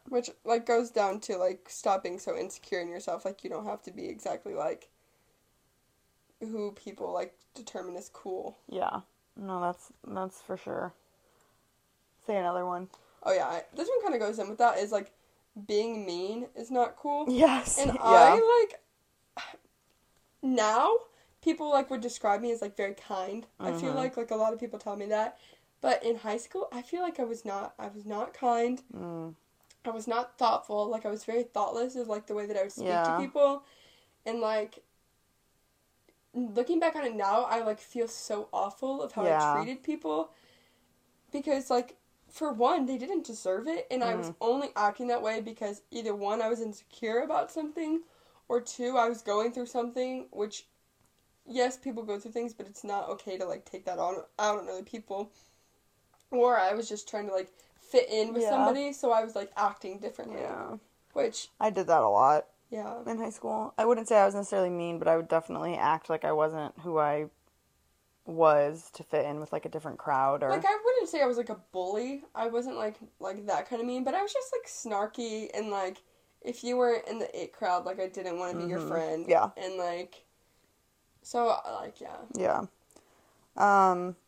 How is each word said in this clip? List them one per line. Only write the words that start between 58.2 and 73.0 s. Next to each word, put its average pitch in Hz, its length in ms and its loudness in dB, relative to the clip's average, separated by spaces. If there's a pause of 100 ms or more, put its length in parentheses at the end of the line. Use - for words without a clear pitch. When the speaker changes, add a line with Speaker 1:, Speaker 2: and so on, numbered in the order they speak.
Speaker 1:
with 233 100 2
Speaker 2:
Yeah. 220 60 4
Speaker 1:
somebody, 269 440 4
so 269 180 0
I 226 120 6
was, 226 120 -8
like, 202 200 -6
acting 202 440 -2
differently. 220 420 -8
Speaker 2:
Yeah. 214 360 -8 (360)
Speaker 1:
Which - 360 -2 (100)
Speaker 2:
I 220 100 2
did 180 180 -2
that 165 140 6
a 110 80 6
lot 131 380 6 (240)
Speaker 1:
Yeah. 220 340 -8
Speaker 2:
in 233 140 -4
high 226 100 -6
school. 220 480 -6
I 220 80 4
wouldn't 226 220 4
say 226 100 6
I 196 80 10
was 202 80 4
necessarily 196 380 0
mean, 170 260 -4
but 165 100 0
I 165 80 6
would 165 120 0
definitely 160 480 -2
act 156 340 0
like 160 160 -2
I 151 60 2
wasn't 156 480 0
who 165 180 -2
I 151 320 0 (960)
was 160 680 4
to 165 100 -16
fit 151 220 0
in 147 140 -6
with, 151 140 -8
like, 160 120 -6
a 160 40 -6
different 156 300 -10
crowd 139 440 2
or 139 60 2
Speaker 1:
Like, - 160 0
I 415 180 4
wouldn't 466 260 2
say 311 120 0
I 277 40 8
was, 247 120 2
like, 240 120 -4
a 208 100 -8 (120)
bully. 220 520 -4 (100)
I 226 140 -2
wasn't, 240 300 -4
like, 214 200 -4 (220)